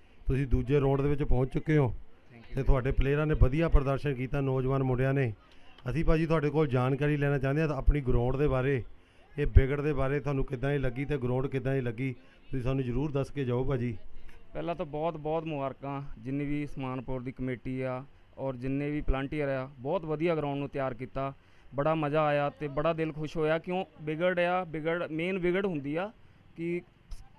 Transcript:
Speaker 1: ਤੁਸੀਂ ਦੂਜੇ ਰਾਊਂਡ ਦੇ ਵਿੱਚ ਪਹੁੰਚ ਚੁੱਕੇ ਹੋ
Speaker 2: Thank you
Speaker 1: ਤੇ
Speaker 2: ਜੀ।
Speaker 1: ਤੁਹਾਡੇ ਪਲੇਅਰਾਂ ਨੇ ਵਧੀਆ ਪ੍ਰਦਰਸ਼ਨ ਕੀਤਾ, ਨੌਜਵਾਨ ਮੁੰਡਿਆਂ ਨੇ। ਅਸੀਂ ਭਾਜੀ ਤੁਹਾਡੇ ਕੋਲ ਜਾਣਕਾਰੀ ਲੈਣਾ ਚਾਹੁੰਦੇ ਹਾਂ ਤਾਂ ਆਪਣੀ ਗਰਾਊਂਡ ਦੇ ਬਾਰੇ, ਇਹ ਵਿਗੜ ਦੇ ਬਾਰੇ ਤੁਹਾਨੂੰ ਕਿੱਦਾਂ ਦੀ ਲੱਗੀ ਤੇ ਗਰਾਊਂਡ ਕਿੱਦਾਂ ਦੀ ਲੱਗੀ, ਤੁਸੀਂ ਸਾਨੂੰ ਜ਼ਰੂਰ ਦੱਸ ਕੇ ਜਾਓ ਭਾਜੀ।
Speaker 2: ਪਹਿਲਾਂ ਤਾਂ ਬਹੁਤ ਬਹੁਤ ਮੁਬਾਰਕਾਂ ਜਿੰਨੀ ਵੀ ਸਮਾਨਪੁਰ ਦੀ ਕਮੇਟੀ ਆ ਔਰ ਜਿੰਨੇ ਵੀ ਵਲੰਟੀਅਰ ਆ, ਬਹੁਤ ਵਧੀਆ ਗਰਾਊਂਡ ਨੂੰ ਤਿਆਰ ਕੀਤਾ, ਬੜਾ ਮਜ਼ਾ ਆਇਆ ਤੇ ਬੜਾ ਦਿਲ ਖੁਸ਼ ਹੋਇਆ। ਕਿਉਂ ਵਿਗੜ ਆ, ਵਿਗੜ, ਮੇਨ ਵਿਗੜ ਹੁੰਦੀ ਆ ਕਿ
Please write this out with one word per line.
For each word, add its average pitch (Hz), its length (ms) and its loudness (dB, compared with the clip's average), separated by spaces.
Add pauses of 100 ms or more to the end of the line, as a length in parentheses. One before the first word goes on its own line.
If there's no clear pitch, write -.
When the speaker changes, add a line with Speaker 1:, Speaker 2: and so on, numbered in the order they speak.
(260)
Speaker 1:
ਤੁਸੀਂ 139 200 2
ਦੂਜੇ 127 340 4
ਰਾਊਂਡ 139 220 2
ਦੇ 143 60 2
ਵਿੱਚ 143 140 0
ਪਹੁੰਚ 127 300 4
ਚੁੱਕੇ 156 260 2
ਹੋ 139 80 6
Speaker 2:
Thank - 560 -8
you - 120 -12
Speaker 1:
ਤੇ 135 60 -2
Speaker 2:
ਜੀ। 123 60 -4
Speaker 1:
ਤੁਹਾਡੇ 135 260 4
ਪਲੇਅਰਾਂ 143 340 4
ਨੇ 151 80 2
ਵਧੀਆ 151 340 6
ਪ੍ਰਦਰਸ਼ਨ 135 460 4
ਕੀਤਾ, 131 260 -2
ਨੌਜਵਾਨ 135 420 2
ਮੁੰਡਿਆਂ 131 320 2
ਨੇ। 131 180 2 (580)
ਅਸੀਂ 151 140 0
ਭਾਜੀ 160 220 6
ਤੁਹਾਡੇ 151 240 2
ਕੋਲ 151 180 2
ਜਾਣਕਾਰੀ 135 480 2
ਲੈਣਾ 143 220 2
ਚਾਹੁੰਦੇ 135 240 0
ਹਾਂ 160 60 0
ਤਾਂ 147 80 -4
ਆਪਣੀ 143 240 4
ਗਰਾਊਂਡ 123 360 2
ਦੇ 147 120 2
ਬਾਰੇ, 131 340 0 (540)
ਇਹ 147 100 0
ਵਿਗੜ 135 340 6
ਦੇ 151 120 2
ਬਾਰੇ 135 280 0
ਤੁਹਾਨੂੰ 135 240 0
ਕਿੱਦਾਂ 131 260 -2
ਦੀ 143 80 2
ਲੱਗੀ 131 260 -2
ਤੇ 143 140 -2
ਗਰਾਊਂਡ 127 280 -2
ਕਿੱਦਾਂ 131 280 -2
ਦੀ 135 60 0
ਲੱਗੀ, 123 320 -4 (380)
ਤੁਸੀਂ 131 120 -4
ਸਾਨੂੰ 135 220 0
ਜ਼ਰੂਰ 123 260 -2
ਦੱਸ 135 200 -2
ਕੇ 143 140 -4
ਜਾਓ 123 200 0
ਭਾਜੀ। 120 320 -2 (580)
Speaker 2:
ਪਹਿਲਾਂ 160 200 -6
ਤਾਂ 175 120 -6
ਬਹੁਤ 156 300 -4
ਬਹੁਤ 156 280 -4
ਮੁਬਾਰਕਾਂ 139 560 -6 (180)
ਜਿੰਨੀ 135 260 -4
ਵੀ 147 220 -2
ਸਮਾਨਪੁਰ 131 560 -6
ਦੀ 123 100 -8
ਕਮੇਟੀ 127 500 -6
ਆ 127 200 -4 (360)
ਔਰ 131 180 -4
ਜਿੰਨੇ 135 340 -4
ਵੀ 151 100 -2
ਵਲੰਟੀਅਰ 139 480 0
ਆ, 135 200 -4 (100)
ਬਹੁਤ 156 260 -4
ਵਧੀਆ 156 300 0
ਗਰਾਊਂਡ 143 240 -2
ਨੂੰ 139 100 -6
ਤਿਆਰ 135 260 -4
ਕੀਤਾ, 135 380 -8 (420)
ਬੜਾ 147 200 2
ਮਜ਼ਾ 156 320 2
ਆਇਆ 143 240 2
ਤੇ 147 180 -8
ਬੜਾ 147 240 0
ਦਿਲ 160 200 -2
ਖੁਸ਼ 151 240 -8
ਹੋਇਆ। 156 220 2
ਕਿਉਂ 180 260 -4 (180)
ਵਿਗੜ 165 380 0
ਆ, 180 240 2
ਵਿਗੜ, 160 460 -4
ਮੇਨ 175 280 -2
ਵਿਗੜ 180 280 0
ਹੁੰਦੀ 147 300 -4
ਆ 196 140 -4 (460)
ਕਿ 170 240 -4 (580)